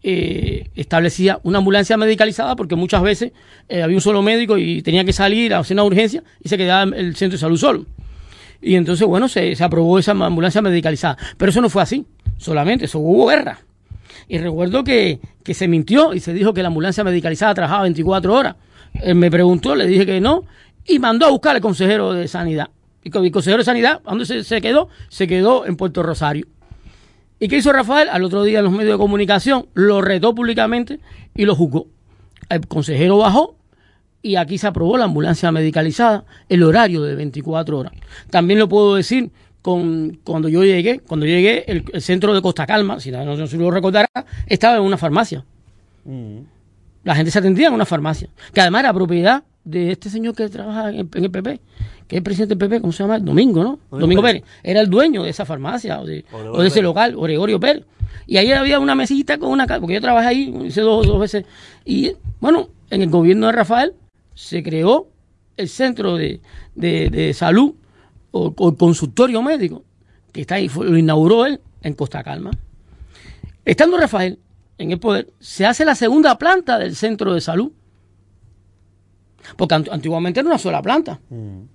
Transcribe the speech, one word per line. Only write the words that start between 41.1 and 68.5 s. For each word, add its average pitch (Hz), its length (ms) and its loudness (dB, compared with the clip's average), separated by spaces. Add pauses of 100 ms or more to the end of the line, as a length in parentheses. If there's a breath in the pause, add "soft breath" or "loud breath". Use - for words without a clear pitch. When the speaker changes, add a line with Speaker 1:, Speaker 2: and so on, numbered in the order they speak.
Speaker 1:
yo 165 80 0
llegué, 196 340 2
el, 170 240 -4
el 170 100 -8
centro 196 320 0
de 196 80 2
Costa 170 240 -2
Calma, 208 360 -2
si 127 100 -12
no, 127 140 -8
no, 147 100 -4
no 151 120 -6
se 147 100 -6
lo 170 120 2
recordará, 190 380 2 (400 loud breath)
estaba 226 300 2
en 202 60 2
una 190 140 0
farmacia. 156 460 -2 (640)
Speaker 2:
Mm. 117 320 -14 (640)
Speaker 1:
La 160 120 -2
gente 160 160 0
se 208 80 0
atendía 190 280 4
en 269 60 2
una 214 120 0
farmacia, 156 440 -4 (240 loud breath)
que 196 80 2
además 185 180 2
era 254 140 2
propiedad 185 500 0 (200)
de 175 280 -4
este 196 180 -8
señor 226 260 -6
que 214 140 -4
trabaja 214 420 -8
en, 196 220 -8
en 175 100 -2
el 190 80 -2
P 190 100 -6
P, 262 180 -8 (480 loud breath)
que - 80 -10
es - 20 -2
el 180 60 -4
presidente 202 320 -2
del 196 140 -2
P 226 60 0
P, 226 60 -2
¿cómo 170 120 -4
se - 100 -8
llama? 220 140 0
Domingo, 180 460 2
¿no? 269 160 -4 (100)
Speaker 2:
Domingo 135 100 -10
Speaker 1:
Domingo 180 220 4
Speaker 2:
Pérez. 220 220 2
Speaker 1:
Pérez. - 200 -20
Era 190 180 0
el 208 80 2
dueño 240 340 2
de 165 80 -6
esa 190 140 -8
farmacia 151 560 -8
o - 40 -12
de, - 260 -10
Speaker 2:
Gregorio 110 220 -12
Speaker 1:
o 170 80 0
de 190 60 4
ese - 80 0
Speaker 2:
Pérez. 185 80 4
Speaker 1:
local, 185 360 0
Gregorio 170 400 -2
Pérez. 294 240 0 (440 loud breath)
Y 196 100 0
ahí 220 140 4
había 277 280 2
una 277 140 2
mesita 269 460 -2
con 131 100 -4
una 269 160 0
ca-, - 140 -4
porque 180 160 -4
yo 220 60 -4
trabajé 240 260 2
ahí, 262 280 -2 (100)
hice - 160 -4
dos, 220 260 2
dos 208 120 2
veces. 208 260 -4 (380 loud breath)
Y, 277 280 -2 (280)
bueno, 330 300 0 (220)
en 196 100 0
el 170 80 0
gobierno 180 380 4
de 226 60 2
Rafael 233 400 0 (420)
se - 260 -10
creó 170 460 0 (500)
el 196 120 -6
centro 220 460 -2
de, 156 260 -6 (340 soft breath)
de, 165 340 -2
de 151 240 -2
salud 196 400 2 (580 soft breath)
o, 170 240 -4